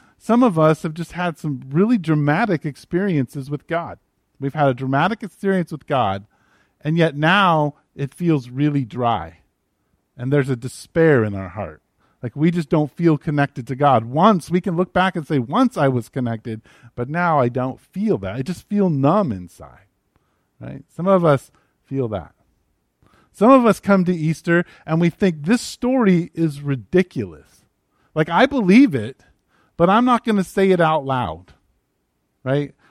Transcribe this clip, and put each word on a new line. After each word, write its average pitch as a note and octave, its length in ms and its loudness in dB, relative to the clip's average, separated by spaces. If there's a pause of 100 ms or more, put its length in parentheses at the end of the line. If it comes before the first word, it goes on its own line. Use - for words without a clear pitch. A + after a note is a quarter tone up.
(180)
some A#3+ 240 2
of G#3 160 2
us D#3 260 2
have D#3+ 100 -8
just E3 200 -12
had F3 240 -6
some C#3 320 -6
really G#3 280 2
dramatic D#3 680 0
experiences D3 840 -4
with D3 180 -10
God. E3 320 -8 (400)
We've C3+ 140 -6
had D3+ 140 2
a C3 60 2
dramatic C3+ 480 -2
experience F#3+ 500 -4
with D3 140 -12
God, G#2 400 -2 (560)
and D#3+ 160 -2
yet D#3 180 2
now D#3+ 600 2 (200)
it C#3 180 -8
feels D3+ 360 -2
really C#3+ 340 0
dry, G#2+ 560 -4 (800)
and B2+ 160 -4
there's C#3 160 2
a C3 60 -2
despair C3 680 0
in G2+ 120 -4
our F#2+ 140 -10
heart. F2+ 320 -12 (400)
Like, A#2+ 140 -10
we D#3 140 0
just E3+ 200 -4
don't D3+ 220 0
feel E3 260 2
connected C#3+ 500 -4
to C3+ 80 -8
God. B2+ 300 2
Once, E3 440 2
we F3 100 0
can F3+ 160 -4
look F3+ 160 -2
back F#3 240 0
and D#3+ 100 -8
say, D3+ 120 -2
"Once F#3 400 0
I D3 100 2
was B2 220 -2
connected, A#2 520 -8 (340)
but A#2+ 140 -8
now E3 300 0
I B2 80 2
don't B2+ 320 -6
feel F#3+ 380 -2
that." F#2+ 180 -8
I C3+ 60 -6
just E3 260 -10
feel G3+ 220 0
numb D3+ 420 2
inside, E2+ 540 -14 (720)
right? C3+ 300 -16
Some F3 180 -8
of F#3+ 160 4
us D3 280 2 (340)
feel C3+ 240 -4
that. F#2+ 240 -8 (960)
Some A3 200 4
of B3+ 140 6
us G#3+ 140 2
come G3 260 2
to F3+ 100 0
Easter E3 500 0 (200)
and D#3+ 140 0
we E3+ 120 2
think, E3 320 -2
"This A3 180 0
story G#3+ 720 0
is D3+ 280 -4
ridiculous. C3 1040 -4 (500)
Like, D#3 140 0
I F#3+ 180 4
believe A3 480 4
it, A2+ 280 -10 (540)
but F3 140 2
I'm A#3 140 2
not B3 200 0
gonna G#3 180 0
say G3 280 0
it F3 100 2
out D#3 240 0
loud," G#2 480 -6 (920)
right? C#3+ 300 -2 (180)